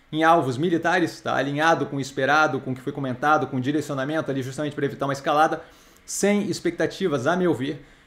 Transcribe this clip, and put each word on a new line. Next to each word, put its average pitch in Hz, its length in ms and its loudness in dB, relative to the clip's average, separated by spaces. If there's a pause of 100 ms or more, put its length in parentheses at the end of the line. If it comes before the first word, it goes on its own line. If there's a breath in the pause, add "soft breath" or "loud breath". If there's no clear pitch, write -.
(120)
em 156 100 0
alvos 156 360 4
militares, 170 640 0
tá? 120 120 -2
Alinhado 143 520 2
com 143 100 -8
o 139 40 -4
esperado, 135 600 2
com 131 120 -6
o - 20 -4
que - 80 -10
foi 143 100 -4
comentado, 139 540 0
com 135 100 -6
o 127 60 0
direcionamento 143 680 -2
ali 135 120 -4
justamente 135 320 -6
pra 143 100 -2
evitar 139 220 -4
uma 139 80 -2
escalada, 156 480 2 (420 loud breath)
sem 202 460 0
expectativas, 165 800 -2
a 170 60 2
meu 180 200 2
ver, 139 280 -6 (240 loud breath)